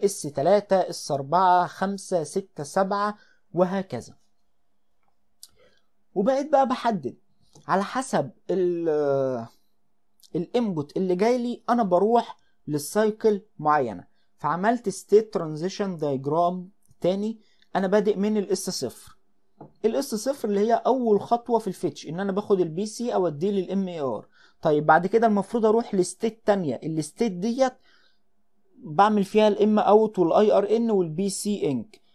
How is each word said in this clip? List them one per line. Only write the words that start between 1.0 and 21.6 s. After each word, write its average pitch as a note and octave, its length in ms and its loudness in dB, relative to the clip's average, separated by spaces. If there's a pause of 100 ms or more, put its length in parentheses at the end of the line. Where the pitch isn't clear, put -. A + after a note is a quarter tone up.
أربعة، F3 560 2
خمسة، F#3+ 580 -6
ستة، - 400 -8
سبعة، G3+ 540 -2 (360)
وهكذا. F3+ 600 -2 (2000)
وبقيت C4+ 380 0
بقى C4+ 160 4
بحدد G#3+ 480 -4 (520)
على F#3 160 0
حسب G3+ 460 -4 (200)
ال-، D3+ 960 0 (880)
الانبوت E3+ 600 -4
اللي F3+ 180 0
جاي A3+ 240 2
لي A#3+ 320 -6
انا A#3+ 120 2
بروح G#3 540 2 (320)
للسايكل G#3 720 0 (160)
معينه. C#3+ 460 0 (320)
فعملت G3+ 520 -2
ستيت G#3+ 460 2
ترانزيشن E3+ 640 -6
دايجرام D#3 720 -2 (300)
تاني، G3+ 400 -2 (360)
انا F#3 100 0
بادئ G3 300 2
من G#3 200 0
الاس F#3+ 340 -4
صفر. - 460 -10 (680)
الاس A#3 300 -2
صفر A#3 340 -4
اللي G3+ 120 0
هي A3+ 140 2
اول A3+ 460 2
خطوه A#3+ 380 0
في A3 100 -6